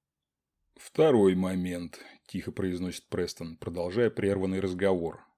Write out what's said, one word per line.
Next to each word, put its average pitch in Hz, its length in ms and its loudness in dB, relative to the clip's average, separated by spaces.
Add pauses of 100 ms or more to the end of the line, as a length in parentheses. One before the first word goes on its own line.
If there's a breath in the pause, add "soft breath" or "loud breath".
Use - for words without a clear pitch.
(760)
«Второй 117 580 4
момент», 90 680 -4 (300 loud breath)
тихо 90 220 -8
произносит 90 560 -6
Престон, 85 480 -6
продолжая 90 520 -2
прерванный 95 520 -2
разговор. 92 640 -2 (140)